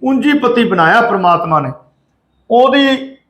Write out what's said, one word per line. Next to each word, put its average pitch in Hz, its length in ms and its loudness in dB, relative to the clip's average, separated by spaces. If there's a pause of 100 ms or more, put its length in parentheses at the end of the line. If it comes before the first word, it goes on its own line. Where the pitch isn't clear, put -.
ਪੂੰਜੀਪਤੀ 254 640 0
ਬਣਾਇਆ 185 380 2
ਪ੍ਰਮਾਤਮਾ 175 580 -2
ਨੇ, 131 120 -6 (800)
ਉਹਦੀ 269 640 0 (120)